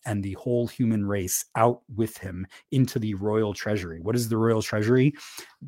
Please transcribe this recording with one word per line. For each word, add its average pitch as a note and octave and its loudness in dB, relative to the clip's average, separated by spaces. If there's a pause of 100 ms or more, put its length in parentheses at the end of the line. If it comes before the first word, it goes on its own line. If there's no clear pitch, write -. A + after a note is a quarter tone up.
and G2+ -2
the F#2+ -4
whole A#2+ -2
human A2+ 0
race G2 -2 (100)
out A#2+ 4 (140)
with A2 -2
him F#2 -8 (260)
into C3 2
the G#2+ -2
royal G#2 0
treasury. F2+ -4
What G#2+ -2
is A#2+ -2
the A2+ 0
royal A2+ 4
treasury? B2+ 4 (540)